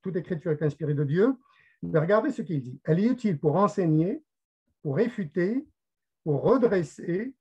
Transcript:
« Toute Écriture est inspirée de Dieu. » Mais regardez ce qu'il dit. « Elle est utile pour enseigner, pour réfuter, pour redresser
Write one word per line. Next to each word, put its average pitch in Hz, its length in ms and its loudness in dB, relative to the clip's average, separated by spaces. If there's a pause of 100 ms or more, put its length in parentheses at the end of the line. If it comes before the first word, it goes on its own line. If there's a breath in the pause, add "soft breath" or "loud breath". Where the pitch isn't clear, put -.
« - 0 -
Toute 185 160 -6
Écriture 165 340 -4
est 151 100 -2
inspirée 151 320 -2
de 147 120 0
Dieu. » 190 280 2 (500 soft breath)
Mais 170 160 0
regardez 208 320 2
ce 233 100 -8
qu'il 156 200 -4
dit. « 127 220 -14
Elle 160 160 2
est 214 80 2
utile 220 320 0
pour 151 160 0
enseigner, 190 640 2 (640)
pour 143 140 -4
réfuter, 208 680 -2 (580)
pour 143 200 0
redresser 208 960 0